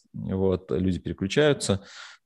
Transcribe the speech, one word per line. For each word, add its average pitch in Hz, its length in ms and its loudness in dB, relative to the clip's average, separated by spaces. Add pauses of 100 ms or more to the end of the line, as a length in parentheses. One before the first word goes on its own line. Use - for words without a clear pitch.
(140)
вот, 95 560 0
люди 90 300 0
переключаются. 98 800 0 (440)